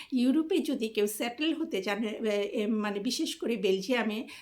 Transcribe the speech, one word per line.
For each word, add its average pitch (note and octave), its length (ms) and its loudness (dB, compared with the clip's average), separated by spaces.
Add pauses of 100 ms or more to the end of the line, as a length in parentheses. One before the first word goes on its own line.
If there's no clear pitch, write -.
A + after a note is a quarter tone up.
(120)
ইউরোপে C#4+ 460 4
যদি A#3+ 300 0
কেউ G#3 200 2
সেটেল C4 460 -2
হতে B3 300 -2
চান, G#3 200 0
এ, G#3+ 60 -2 (420)
এ, G#3 160 0
মানে G#3 320 0
বিশেষ B3+ 360 -2
করে A#3 200 -2
বেলজিয়ামে, G#3 720 0 (140)